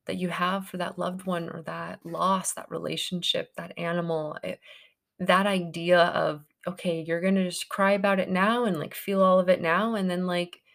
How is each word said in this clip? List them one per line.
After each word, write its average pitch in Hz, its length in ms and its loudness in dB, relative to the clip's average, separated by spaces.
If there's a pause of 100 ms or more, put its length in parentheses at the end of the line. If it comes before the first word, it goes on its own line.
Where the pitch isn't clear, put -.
that 190 100 -4
you 180 120 -2
have 185 380 -2
for - 100 -10
that 175 200 -6
loved 180 280 -4
one 170 240 -4
or - 120 -10
that 165 440 -10
loss, 175 480 -2
that - 180 -12
relationship, - 840 -4
that - 220 -12
animal, 170 640 -4
it, - 160 -8 (600)
that 196 260 4
idea 175 540 2
of, 160 460 2 (200)
"Okay, 180 360 -4
you're 165 200 -4
gonna 190 220 2
just - 260 -6
cry 196 220 2
about 196 280 2
it - 100 -2
now 214 360 2
and, 175 140 0
like, - 140 -8
feel 196 280 0
all 185 180 8
of 180 100 4
it 185 120 4
now, 196 340 2
and 190 140 0
then, 180 160 -2
like, 175 360 -2 (140)